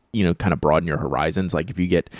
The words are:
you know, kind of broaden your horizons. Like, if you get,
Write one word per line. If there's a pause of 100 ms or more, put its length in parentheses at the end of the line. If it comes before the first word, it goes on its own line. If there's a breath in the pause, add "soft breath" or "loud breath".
(120)
you
know,
kind
of
broaden
your
horizons.
Like,
if
you
get, (100)